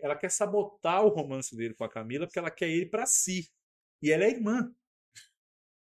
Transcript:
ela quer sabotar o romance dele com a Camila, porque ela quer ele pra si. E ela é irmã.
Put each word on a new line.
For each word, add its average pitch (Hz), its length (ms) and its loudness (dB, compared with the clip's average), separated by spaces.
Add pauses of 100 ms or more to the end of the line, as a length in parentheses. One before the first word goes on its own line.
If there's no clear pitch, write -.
ela 147 140 -2
quer 180 160 -4
sabotar 196 720 0
o 214 40 8
romance 135 460 -2
dele 113 180 -6
com - 100 -8
a 110 60 -4
Camila, 120 380 -6
porque - 120 -8
ela 170 120 -4
quer 170 180 -4
ele 170 160 0
pra 220 200 -4
si. - 440 0 (520)
E 151 100 2
ela 160 140 4
é 220 40 6
irmã. 240 440 0 (1200)